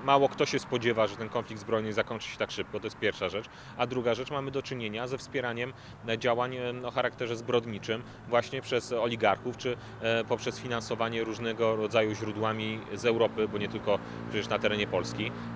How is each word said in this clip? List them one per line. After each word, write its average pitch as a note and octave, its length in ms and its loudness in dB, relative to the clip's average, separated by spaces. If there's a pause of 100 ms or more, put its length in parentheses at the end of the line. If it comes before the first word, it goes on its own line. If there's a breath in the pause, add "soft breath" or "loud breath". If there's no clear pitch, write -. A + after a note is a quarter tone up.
mało C#3 240 8
kto - 180 2
się C#3 120 0
spodziewa, A2+ 480 2
że - 100 -2
ten A2 120 -6
konflikt A2 320 -4
zbrojny A2 320 0
zakończy G#2+ 360 0
się - 100 -10
tak G#2+ 120 0
szybko, G2+ 300 -4
to G#2+ 60 -6
jest - 120 -8
pierwsza G2+ 300 0
rzecz, G2+ 180 -4 (300 loud breath)
a B2 100 2
druga A#2+ 280 2
rzecz, B2+ 160 -6
mamy C#3 200 -2
do C3+ 120 -4
czynienia A#2 440 -6
ze C3 120 -4
wspieraniem, B2 540 -2 (360 loud breath)
e, A2+ 100 2
działań, B2 380 2
e, B2 300 -4
o A#2+ 40 -4
charakterze A#2+ 460 0
zbrodniczym A#2 680 0 (260 loud breath)
właśnie A#2+ 340 2
przez B2 300 0
oligarchów A2+ 640 2
czy, A#2+ 200 -2 (240 loud breath)
e, A2+ 240 2
poprzez A#2 360 -2
finansowanie A2+ 640 0
różnego A2+ 520 2
rodzaju G#2+ 380 4
źródłami A2 680 -2 (140)
z G#2+ 120 0
Europy, A2 420 4
bo G#2 100 -2
nie G2+ 100 -2
tylko G#2 300 0 (320 loud breath)
przecież G#2+ 180 -2
na G#2+ 100 2
terenie G#2 280 2
Polski. G#2+ 460 0 (240 loud breath)